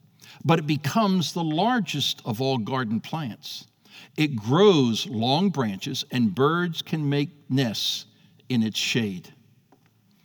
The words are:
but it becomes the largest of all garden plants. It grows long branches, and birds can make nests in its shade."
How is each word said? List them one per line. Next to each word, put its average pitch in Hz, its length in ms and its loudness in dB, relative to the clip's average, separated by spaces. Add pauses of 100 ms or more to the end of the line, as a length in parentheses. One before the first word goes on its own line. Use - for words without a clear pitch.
(440)
but 165 140 4
it 151 80 -4
becomes 185 680 0
the 170 120 -4
largest 165 840 0
of 117 160 -4
all 135 160 0
garden 113 420 -2
plants. - 640 -10 (520)
It 151 200 0
grows 131 680 4
long 127 440 0
branches, 120 600 -4
and 117 240 2
birds 165 480 0
can 151 260 -4
make 143 220 0 (200)
nests 127 560 -2 (420)
in 120 140 2
its 110 160 -2
shade." 98 540 -4 (920)